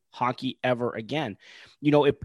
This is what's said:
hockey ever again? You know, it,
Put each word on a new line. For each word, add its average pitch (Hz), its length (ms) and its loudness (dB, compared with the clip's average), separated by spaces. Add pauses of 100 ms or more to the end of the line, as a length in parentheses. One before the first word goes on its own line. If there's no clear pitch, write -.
(100)
hockey 127 540 -6
ever 123 300 -2
again? 113 420 -8 (440)
You 143 120 2
know, 147 120 6
it, 143 200 2